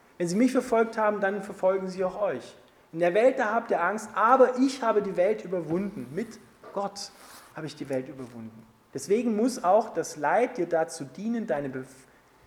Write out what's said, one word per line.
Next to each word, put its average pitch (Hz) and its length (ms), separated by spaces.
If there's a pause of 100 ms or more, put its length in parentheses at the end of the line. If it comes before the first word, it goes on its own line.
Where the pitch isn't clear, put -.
(180)
„Wenn 175 120
sie 180 80
mich 254 160
verfolgt 226 440
haben, 208 220
dann 196 240
verfolgen 190 460
sie 185 160
auch 185 160
euch. 156 340 (380)
In 165 60
der 175 140
Welt, 254 240
da 220 160
habt 226 180
ihr 170 120
Angst, 202 320
aber 247 420
ich 269 240
habe 220 200
die 190 160
Welt 208 260
überwunden. 175 720
Mit 220 240 (320)
Gott - 400 (420)
habe 156 140
ich 139 80
die - 140
Welt 131 180
überwunden.“ 120 560 (300)
Deswegen 214 420
muss 240 260
auch 214 320
das - 220
Leid 175 420
dir 170 80
dazu 165 380
dienen, 220 420
deine 147 220
Bef-, 131 400 (400)